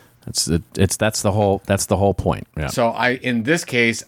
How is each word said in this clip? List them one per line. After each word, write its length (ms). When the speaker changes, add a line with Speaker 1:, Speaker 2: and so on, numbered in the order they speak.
Speaker 1:
That's 200
the, 180
it's, 220
that's 240
the 100
whole, 360
that's 180
the 120
whole 180
point. 320
Yeah. 100
Speaker 2:
So 220
I, 220
in 320
this 200
case, 440